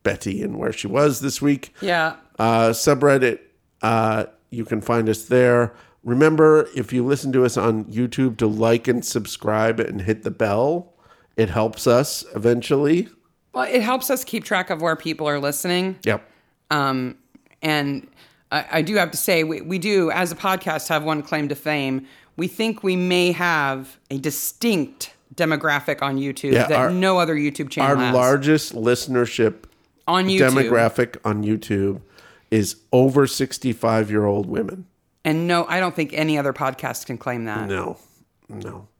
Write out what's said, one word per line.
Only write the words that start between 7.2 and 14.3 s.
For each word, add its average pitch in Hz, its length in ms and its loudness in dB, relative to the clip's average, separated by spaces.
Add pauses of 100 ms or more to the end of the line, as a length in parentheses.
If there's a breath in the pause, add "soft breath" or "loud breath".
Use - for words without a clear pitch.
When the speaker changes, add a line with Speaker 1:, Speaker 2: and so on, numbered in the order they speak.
Speaker 1:
to 127 120 6
us 120 100 0
on 110 300 0
YouTube, 120 520 -2
to 113 100 0
like 113 400 0
and 123 180 0
subscribe 110 720 -2
and 101 220 -6
hit 107 220 -2
the - 80 -6
bell. 120 600 -2 (460 soft breath)
It 110 140 2
helps 107 340 -2
us 127 480 2
eventually. 139 760 2 (420)
Speaker 2:
Well, 254 160 -4
it 254 140 2
helps 254 300 -2
us 262 120 -2
keep 214 200 -6